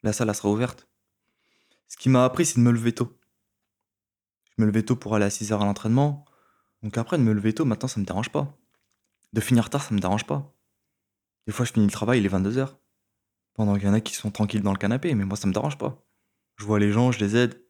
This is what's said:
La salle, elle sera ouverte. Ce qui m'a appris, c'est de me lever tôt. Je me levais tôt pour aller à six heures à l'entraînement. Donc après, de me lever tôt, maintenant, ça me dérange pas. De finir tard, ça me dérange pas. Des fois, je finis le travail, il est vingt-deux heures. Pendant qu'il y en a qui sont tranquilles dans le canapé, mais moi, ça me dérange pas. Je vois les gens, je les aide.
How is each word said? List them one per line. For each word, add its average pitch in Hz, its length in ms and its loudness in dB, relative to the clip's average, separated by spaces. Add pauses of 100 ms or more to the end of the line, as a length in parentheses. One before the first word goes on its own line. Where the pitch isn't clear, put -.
La 107 100 0
salle, 110 160 -2
elle 104 60 -2
sera 104 160 -2
ouverte. 117 380 -4 (1000)
Ce - 80 -18
qui - 120 -2
m'a 127 160 6
appris, 131 220 0
c'est - 100 -2
de 120 80 6
me 120 60 6
lever 117 220 0
tôt. - 260 -8 (1300)
Je - 180 -2
me 107 40 6
levais 107 160 2
tôt 120 140 0
pour 107 180 -4
aller 104 100 4
à 101 60 0
six 107 220 -6
heures 104 100 0
à - 20 2
l'entraînement. 131 600 0 (580)
Donc 107 160 -6
après, 120 180 -2
de 143 60 2
me 110 100 4
lever 107 220 0
tôt, 160 100 -2
maintenant, 127 240 -2
ça - 120 -6
me 95 40 -2
dérange 95 260 -6
pas. 143 280 -6 (760)
De 110 80 0
finir 117 300 2
tard, 139 120 -2
ça - 120 -6
me 98 60 2
dérange 92 260 -2
pas. 143 280 -6 (920)
Des 104 60 -8
fois, 123 120 -2
je - 80 -4
finis 107 140 4
le 101 60 2
travail, 117 280 2
il 98 60 2
est - 20 2
vingt-deux 98 300 0
heures. 135 200 -6 (760)
Pendant 104 200 0
qu'il 101 100 -2
y 98 40 2
en 101 60 4
a 110 60 4
qui - 140 -10
sont - 160 -6
tranquilles 104 320 -2
dans 98 100 0
le 98 60 -2
canapé, 131 360 -2
mais 101 100 0
moi, 98 120 -4
ça - 100 -6
me 92 80 0
dérange 143 240 -4
pas. - 260 -8 (520)
Je 104 80 -16
vois 104 140 2
les 104 140 4
gens, 120 180 4
je 107 100 -4
les 104 160 0
aide. 120 340 0